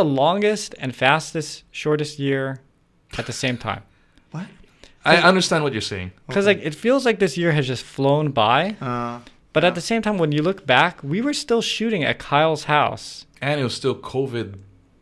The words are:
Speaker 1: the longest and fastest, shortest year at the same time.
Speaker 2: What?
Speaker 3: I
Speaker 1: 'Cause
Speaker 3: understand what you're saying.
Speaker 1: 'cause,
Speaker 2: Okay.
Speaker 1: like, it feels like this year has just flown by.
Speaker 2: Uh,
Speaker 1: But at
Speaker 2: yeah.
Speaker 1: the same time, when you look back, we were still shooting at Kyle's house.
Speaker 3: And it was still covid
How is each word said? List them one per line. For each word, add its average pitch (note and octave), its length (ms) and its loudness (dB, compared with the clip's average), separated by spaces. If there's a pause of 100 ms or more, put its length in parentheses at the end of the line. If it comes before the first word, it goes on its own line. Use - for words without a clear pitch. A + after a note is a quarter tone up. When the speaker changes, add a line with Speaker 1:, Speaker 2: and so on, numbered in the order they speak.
Speaker 1:
the - 20 4
longest F#3 720 0
and C3 180 -8
fastest, D3+ 760 0
shortest D3+ 480 -2
year C3+ 400 -2 (580)
at A#2 80 -8
the - 80 -8
same B2+ 240 -4
time. A2+ 240 -6 (500)
Speaker 2:
What? E3+ 140 -8 (580)
Speaker 3:
I D3+ 120 6
Speaker 1:
'Cause E3+ 100 4
Speaker 3:
understand F3 380 4
what C#3 100 0
you're G#2+ 80 -2
saying. F#2 300 -8 (180)
Speaker 1:
'cause, G3+ 180 2
Speaker 2:
Okay. G#3 120 4
Speaker 1:
like, - 60 -12
it D#3 100 -4
feels B3+ 300 0
like A3+ 140 0
this F#3+ 180 0
year E3+ 140 2
has D3 160 2
just B2+ 160 -6
flown C#3+ 480 0
by. C#3 480 2
Speaker 2:
Uh, A#2+ 400 -6 (320)
Speaker 1:
But D#3 140 2
at F3+ 40 6
Speaker 2:
yeah. F3+ 60 0
Speaker 1:
the F3 60 -6
same A3+ 200 -2
time, G#3 160 -2
when D#3+ 140 2
you D3 100 0
look F#3 240 -2
back, D3 380 4
we D3+ 160 -2
were C#4+ 140 -2
still A#3 280 0
shooting G#3+ 440 -2
at A#2 140 0
Kyle's D3+ 460 0
house. C3+ 600 0 (160)
Speaker 3:
And C#3+ 180 -2
it C3+ 40 0
was A#2+ 100 -2
still B2+ 220 -2
covid A#2 600 -6 (460)